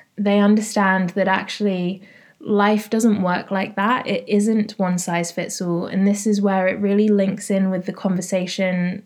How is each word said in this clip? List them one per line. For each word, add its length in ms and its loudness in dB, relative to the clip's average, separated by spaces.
They 220 2
understand 720 2
that 160 0
actually 720 -2
life 500 2
doesn't 320 2
work 280 -2
like 260 -4
that. 300 0
It 220 -4
isn't 460 0
one 240 -2
size 340 -4
fits 300 -8
all. 260 -2
And 180 0
this 220 0
is 140 2
where 260 2
it 120 -2
really 280 2
links 420 0
in 200 2
with 160 -2
the 80 -6
conversation, 1120 -2